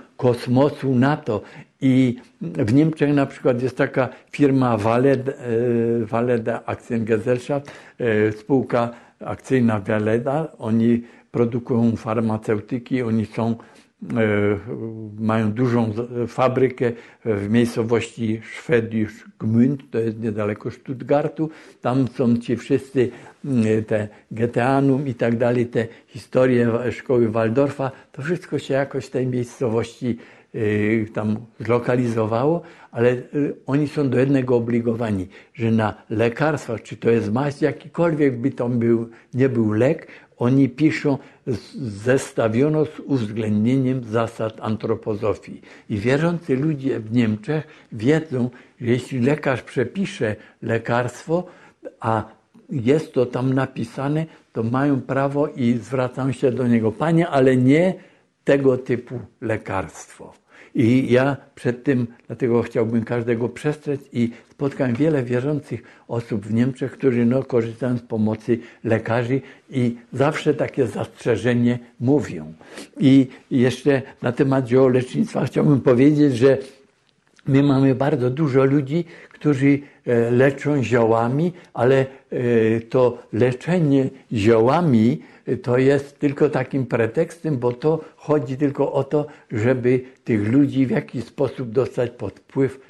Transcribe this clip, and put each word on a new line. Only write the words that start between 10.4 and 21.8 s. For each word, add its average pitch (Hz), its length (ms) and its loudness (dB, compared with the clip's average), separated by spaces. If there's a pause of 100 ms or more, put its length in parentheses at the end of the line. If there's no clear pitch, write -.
Oni 117 460 2 (280)
produkują 117 640 0
farmaceutyki, 113 1080 -4
oni 113 240 -2
są, 113 260 -4
e, 113 40 -4 (1600)
mają 110 320 0
dużą 117 420 0
z-, 120 380 -6
fabrykę 127 600 0 (340)
w 101 240 -2
miejscowości 117 920 0 (160)
Schwedisch 107 680 -2 (120)
Gmünd, 120 380 2 (140)
to 117 80 -2
jest 113 200 -4
niedaleko 107 520 -4
Stuttgartu. 147 800 -4 (320)